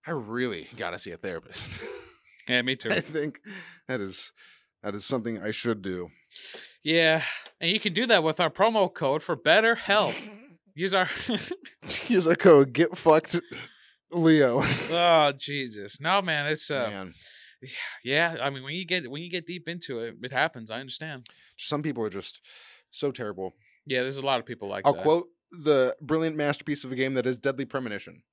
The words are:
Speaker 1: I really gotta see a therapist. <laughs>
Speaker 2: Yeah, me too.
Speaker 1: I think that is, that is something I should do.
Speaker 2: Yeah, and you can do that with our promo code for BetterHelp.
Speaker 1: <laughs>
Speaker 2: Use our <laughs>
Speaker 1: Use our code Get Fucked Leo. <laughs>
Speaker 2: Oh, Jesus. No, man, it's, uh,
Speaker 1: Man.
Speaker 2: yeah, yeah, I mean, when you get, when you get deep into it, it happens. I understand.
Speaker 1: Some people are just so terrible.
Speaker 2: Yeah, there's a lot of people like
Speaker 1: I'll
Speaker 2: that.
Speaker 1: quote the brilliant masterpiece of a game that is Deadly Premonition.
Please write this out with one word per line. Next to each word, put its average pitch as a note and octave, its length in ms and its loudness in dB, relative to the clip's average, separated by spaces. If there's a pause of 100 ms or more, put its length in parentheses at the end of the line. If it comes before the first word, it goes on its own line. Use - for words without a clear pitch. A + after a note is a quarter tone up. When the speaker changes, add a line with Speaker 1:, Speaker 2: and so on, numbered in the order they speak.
Speaker 1:
I D#3+ 60 -8
really A#2 560 -4 (100)
gotta F2+ 200 -6
see F#2 140 -8
a E2 60 -12
therapist. - 680 -8
<laughs> - 40 -12 (600)
Speaker 2:
Yeah, B2 120 2
me C3 140 -2
too. A2+ 160 -4
Speaker 1:
I - 80 2
think D3+ 400 -6 (480)
that B2 140 -4
is, - 320 -8 (500)
that G#2 120 -6
is G#2 100 -6
something A2+ 360 -4
I G#2+ 100 -4
should A2 300 -2
do. F2+ 280 -6 (760)
Speaker 2:
Yeah, D#3+ 400 4 (380)
and E3+ 100 2
you G#3+ 80 0
can F#3+ 140 -2
do A3 140 2
that G3+ 140 6
with D#3 200 0
our D#3+ 80 2
promo G#3 440 2
code D3 300 0
for D#3+ 140 -2
BetterHelp. G#3 760 4 (460)
Speaker 1:
<laughs> - 160 -20
Speaker 2:
Use F3+ 180 -2
our F#3 140 2 (480)
<laughs> - 540 -6
Speaker 1:
Use F3+ 180 4
our E3+ 80 4
code C#3 380 8
Get E3 240 2
Fucked E3 420 4 (720)
Leo. D3+ 500 6 (160)
<laughs> - 140 -6
Speaker 2:
Oh, E3 460 6
Jesus. B2 640 -8
No, F#3 200 2
man, D3+ 300 -2
it's, - 180 -4
uh, B2+ 200 -2
Speaker 1:
Man. G2 240 -8 (480)
Speaker 2:
yeah, B2+ 80 -16 (340)
yeah, D#3 400 0
I C#3 60 0
mean, C3+ 140 -8
when C#3+ 100 -10
you F3+ 120 -6
get, E3+ 240 -4
when D3 140 -8
you F3 60 -14
get E3+ 180 -8
deep E3+ 220 -10
into D#3 300 -8
it, A2+ 220 -8
it B2+ 120 -10
happens. B2+ 360 -2
I A#2 120 -8
understand. C3+ 460 -12 (280)
Speaker 1:
Some D3+ 260 -2
people C3+ 220 -4
are G#2+ 60 -2
just - 320 -10 (480)
so - 200 -4
terrible. G2 460 -8 (300)
Speaker 2:
Yeah, B2+ 160 0
there's C3+ 160 -4
a C3+ 80 -8
lot C3+ 160 2
of - 40 -16
people A2 220 -10
like G2 180 -6
Speaker 1:
I'll C#3+ 100 6
Speaker 2:
that. F#2 60 -10
Speaker 1:
quote E3 260 2 (260)
the C#3+ 480 2
brilliant D#3+ 340 0
masterpiece D3 480 -2
of C3 80 -10
a C3 40 -6
game C3 180 0
that B2 120 0
is B2+ 140 0
Deadly C3+ 240 -2
Premonition. A2+ 680 -8